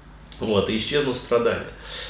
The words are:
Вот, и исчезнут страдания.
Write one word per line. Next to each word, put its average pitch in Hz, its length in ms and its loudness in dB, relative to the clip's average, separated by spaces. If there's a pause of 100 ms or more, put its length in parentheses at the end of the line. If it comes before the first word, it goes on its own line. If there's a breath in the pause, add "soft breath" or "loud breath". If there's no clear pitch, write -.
(400)
Вот, 104 300 2
и 110 80 0
исчезнут 135 400 0
страдания. 113 500 2 (420 loud breath)